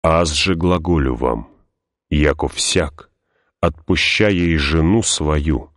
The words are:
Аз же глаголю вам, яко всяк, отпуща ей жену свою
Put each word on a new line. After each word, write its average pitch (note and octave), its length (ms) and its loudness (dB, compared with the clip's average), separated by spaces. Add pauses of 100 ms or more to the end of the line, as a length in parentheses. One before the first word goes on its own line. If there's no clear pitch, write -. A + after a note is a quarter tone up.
Аз E2 300 2
же F#2 240 -2
глаголю E2 580 0
вам, A#1 340 -4 (600)
яко D2 380 0
всяк, - 640 -4 (500)
отпуща - 680 0
ей F2 280 2
жену D#2+ 460 2
свою D2+ 760 -2